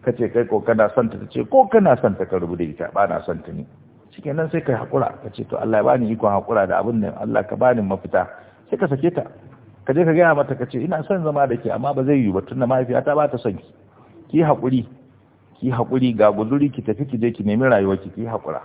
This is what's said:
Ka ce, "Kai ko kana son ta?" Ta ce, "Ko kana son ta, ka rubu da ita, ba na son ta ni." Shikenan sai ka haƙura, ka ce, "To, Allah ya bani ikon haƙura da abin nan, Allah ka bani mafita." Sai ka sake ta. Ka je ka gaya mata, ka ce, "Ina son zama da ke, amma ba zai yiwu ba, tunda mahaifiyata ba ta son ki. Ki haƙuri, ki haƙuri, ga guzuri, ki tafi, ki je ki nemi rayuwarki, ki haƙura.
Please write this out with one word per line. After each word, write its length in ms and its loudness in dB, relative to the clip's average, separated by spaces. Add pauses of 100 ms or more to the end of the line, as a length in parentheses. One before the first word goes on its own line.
Ka 80 0
ce, 200 -2
"Kai 160 2
ko 120 0
kana 360 2
son 140 2
ta?" 80 -10
Ta 140 -12
ce, 160 -4
"Ko 200 4
kana 320 4
son 160 2
ta, 100 -4
ka 120 -2
rubu 180 -4
da 80 -4
ita, 300 -6
ba 140 2
na 160 -2
son 180 -6
ta 100 -16
ni." 140 -10 (460)
Shikenan 400 -6
sai 120 -2
ka 200 0
haƙura, 400 -2
ka 80 -12
ce, 160 -10
"To, 100 -6
Allah 220 0
ya 40 2
bani 280 4
ikon 200 0
haƙura 360 0
da 120 0
abin 200 -2
nan, 200 -2
Allah 240 -2
ka 120 -8
bani 260 2
mafita." 460 -2 (420)
Sai 80 -2
ka 100 0
sake 280 0
ta. 80 -4 (640)
Ka 60 0
je 120 4
ka 60 4
gaya 240 6
mata, 200 -2
ka 100 -6
ce, 140 -6
"Ina 240 -4
son 200 -2
zama 240 0
da 80 -2
ke, 160 -6
amma 220 -4
ba 100 -2
zai 160 4
yiwu 140 2
ba, 80 0
tunda 260 -4
mahaifiyata 480 0
ba 120 2
ta 100 -4
son 180 -4
ki. 80 -14 (640)
Ki 160 2
haƙuri, 420 0 (720)
ki 160 -4
haƙuri, 480 0
ga 120 8
guzuri, 380 0
ki 140 -8
tafi, 240 -4
ki 100 -6
je 140 0
ki 120 -10
nemi 220 2
rayuwarki, 480 2
ki 140 -10
haƙura. 380 -8